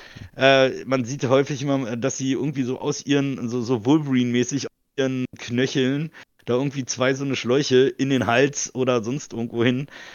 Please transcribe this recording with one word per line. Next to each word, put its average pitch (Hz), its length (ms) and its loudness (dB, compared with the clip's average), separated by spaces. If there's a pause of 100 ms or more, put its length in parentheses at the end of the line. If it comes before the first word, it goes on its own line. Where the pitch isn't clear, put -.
(380)
ja. 135 300 6
Äh, - 180 -6
man 127 200 0
sieht 139 200 -4
häufig 135 380 2
immer, 135 340 -2
dass 123 200 -4
sie 135 160 -2
irgendwie 131 300 -2
so 123 160 -4
aus - 260 -6
ihren, 139 440 0
so, 123 120 -4
so 113 240 -2
Wolverine-mäßig 127 800 0
aus - 40 -10 (260)
ihren 131 280 -2 (120)
Knöcheln 135 760 -2 (340)
da 120 100 0
irgendwie 139 300 -2
zwei 127 280 0
so 139 120 -4
eine 135 100 -2
Schläuche 127 520 4
in 135 220 -2
den 123 180 2
Hals 131 480 2
oder 123 280 0
sonst 127 300 -6
irgendwo 117 300 -2
hin 127 240 2 (280)